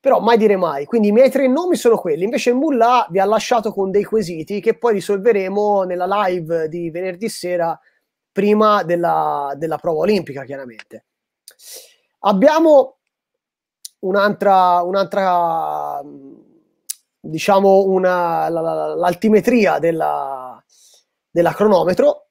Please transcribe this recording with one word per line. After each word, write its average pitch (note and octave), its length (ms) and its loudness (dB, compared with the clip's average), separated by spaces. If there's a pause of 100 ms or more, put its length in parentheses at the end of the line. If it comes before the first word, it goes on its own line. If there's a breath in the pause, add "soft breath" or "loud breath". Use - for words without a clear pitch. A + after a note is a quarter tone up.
Però B3+ 200 2
mai A3+ 180 2
dire G3+ 180 4
mai. D3+ 300 -2
Quindi G#3+ 220 0
i G3+ 40 2
miei B3+ 180 6
tre C4+ 160 0
nomi D#4+ 300 0
sono A3+ 220 2
quelli. E3 260 -4
Invece A#3+ 260 -2
il B3 60 2
Mullah B3 540 2
vi E3+ 100 -2
ha F#3+ 40 2
lasciato G#3+ 480 0
con F#3+ 180 -4
dei G3+ 140 0
quesiti F#3+ 560 -4
che A3 180 -2
poi A#3 160 0
risolveremo G3+ 880 0
nella F3+ 240 -4 (200)
live E3 420 -4
di E3+ 220 -8
venerdì F#3 380 -8
sera, F3 500 -6 (540)
prima G#3 500 2
della, D#3+ 760 -2
della D#3 200 -6
prova D#3+ 240 -4
olimpica, E3 440 -2
chiaramente. C3+ 600 -18 (1160 loud breath)
Abbiamo C#4 760 4 (1040)
un'altra, G3 840 2
un'altra, E3+ 1160 -2 (1200)
diciamo, G3 640 2
una, F3+ 640 0
la, E3 120 -4
la, D#3 340 -4
l'altimetria F#3 840 2
della, C#3+ 840 -4 (680 soft breath)
della E3+ 220 2
cronometro G#3 800 2